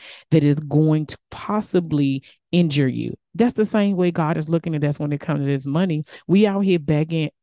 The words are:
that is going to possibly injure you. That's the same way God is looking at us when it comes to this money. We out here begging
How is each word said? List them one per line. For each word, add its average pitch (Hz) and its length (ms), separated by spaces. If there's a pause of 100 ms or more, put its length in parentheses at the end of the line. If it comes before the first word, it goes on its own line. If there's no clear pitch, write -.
(300)
that 156 140
is 147 160
going 156 460
to - 120 (140)
possibly 156 920 (300)
injure 147 340
you. 117 280 (200)
That's 233 200
the 214 100
same 202 320
way 180 160
God 165 240
is 151 120
looking 165 280
at 147 80
us 147 160
when 147 120
it 143 80
comes 143 200
to 139 60
this 139 200
money. 156 380 (240)
We 196 180
out 196 140
here 190 180
begging 156 520 (120)